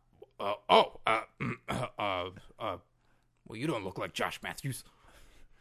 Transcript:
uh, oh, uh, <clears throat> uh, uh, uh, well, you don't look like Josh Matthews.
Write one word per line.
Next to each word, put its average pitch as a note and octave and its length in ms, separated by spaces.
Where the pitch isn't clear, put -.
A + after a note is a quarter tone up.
uh, G2+ 140
oh, - 380
uh, A2 160
<clears throat> B2 300
uh, B2 160
uh, F#2 300
uh, G2+ 180
well, - 120
you C#3+ 80
don't A2+ 160
look F#2+ 160
like F#2 140
Josh - 280
Matthews. A#2 420